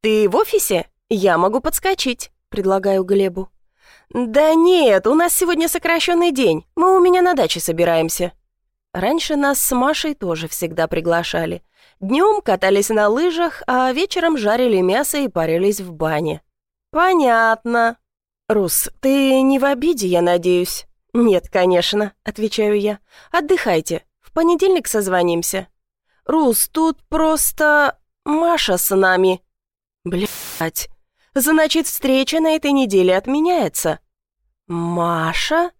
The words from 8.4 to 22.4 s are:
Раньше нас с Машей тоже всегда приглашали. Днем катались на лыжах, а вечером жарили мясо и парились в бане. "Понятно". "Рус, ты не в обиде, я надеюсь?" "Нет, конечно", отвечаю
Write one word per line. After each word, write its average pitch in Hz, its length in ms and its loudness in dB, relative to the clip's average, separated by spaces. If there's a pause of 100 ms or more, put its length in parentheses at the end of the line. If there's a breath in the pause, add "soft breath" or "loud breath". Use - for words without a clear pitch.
Раньше 285 420 -2
нас 277 240 0
с - 160 -2
Машей 294 400 -2
тоже 165 320 -6
всегда 165 400 -4
приглашали. 170 760 -4 (380 soft breath)
Днем 359 420 0
катались 196 480 0
на 214 200 2
лыжах, 320 580 -2
а 254 240 0
вечером 330 460 -2
жарили 220 420 2
мясо 220 380 0
и 277 100 -2
парились 180 540 -2
в 180 100 -14
бане. 156 500 -4 (500)
"Понятно". 233 1040 2 (500)
"Рус, 202 420 -2 (120)
ты 269 400 2
не 269 180 2
в 269 60 0
обиде, 277 420 -2
я 175 140 2
надеюсь?" 175 680 0 (260)
"Нет, 220 360 2
конечно", 185 640 0 (100)
отвечаю 214 560 -2